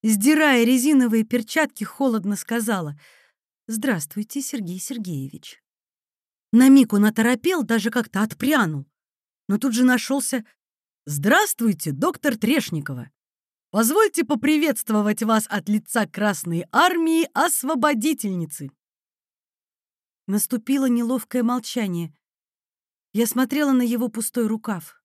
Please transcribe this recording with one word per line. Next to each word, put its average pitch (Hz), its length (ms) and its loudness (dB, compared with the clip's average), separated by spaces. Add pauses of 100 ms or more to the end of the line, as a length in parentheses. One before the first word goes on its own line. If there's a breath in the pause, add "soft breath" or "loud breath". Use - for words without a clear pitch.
Сдирая 247 600 4
резиновые 247 600 4
перчатки, 240 600 -2
холодно 208 520 -2
сказала: 190 640 -6 (680 soft breath)
«Здравствуйте, 220 760 -4
Сергей 185 380 -8
Сергеевич». 175 800 -10 (920)
На 254 180 8
миг 269 240 8
он 202 120 4
оторопел, 247 580 0
даже 226 260 -2
как-то 220 320 -4
отпрянул, 220 640 -2 (640)
но 202 100 0
тут 247 160 0
же 247 100 2
нашелся: 254 600 0 (600 soft breath)
«Здравствуйте, 208 880 0
доктор 220 460 -2
Трешникова! 147 760 -4 (600)
Позвольте 311 520 2
поприветствовать 233 1000 0
вас 220 260 0
от 202 180 -6
лица 208 400 -2
Красной 180 640 -4
Армии 330 600 2
освободительницы!» 240 1400 -2 (1500)
Наступило 247 600 -2
неловкое 240 580 -2
молчание. 208 720 -4 (960)
Я 226 160 0
смотрела 269 460 0
на 254 80 4
его 240 260 0
пустой 226 400 -4
рукав. 220 580 -8